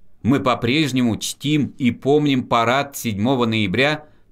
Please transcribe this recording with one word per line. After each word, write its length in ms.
Мы 180
по-прежнему 800
чтим 580
и 140
помним 520
парад 540
седьмого 480
ноября 600